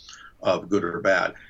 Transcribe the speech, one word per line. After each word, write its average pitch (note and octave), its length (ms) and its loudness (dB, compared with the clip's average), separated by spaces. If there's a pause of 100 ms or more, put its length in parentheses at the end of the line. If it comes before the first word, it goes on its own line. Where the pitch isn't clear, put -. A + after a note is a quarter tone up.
(400)
of F2 280 0
good F#2+ 160 0
or F2 160 -4
bad. F#2 340 2 (160)